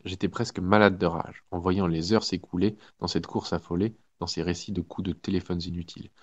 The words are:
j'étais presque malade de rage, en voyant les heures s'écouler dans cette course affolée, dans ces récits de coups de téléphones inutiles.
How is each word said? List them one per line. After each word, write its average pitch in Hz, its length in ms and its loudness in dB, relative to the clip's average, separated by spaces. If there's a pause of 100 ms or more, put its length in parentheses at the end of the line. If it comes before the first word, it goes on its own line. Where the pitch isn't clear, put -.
j'étais 92 240 -2
presque - 320 -4
malade 98 380 6
de 90 80 2
rage, - 440 -4
en 90 80 -4
voyant 92 300 2
les 82 240 0
heures 107 100 4
s'écouler 92 540 -2 (240)
dans - 80 -2
cette 90 180 -2
course - 260 -6
affolée, 90 440 -2 (240)
dans 87 80 -4
ces - 140 -4
récits 87 300 -4
de 90 100 -2
coups 92 260 -6
de 85 40 -2
téléphones 90 500 -4
inutiles. 85 480 -10 (120)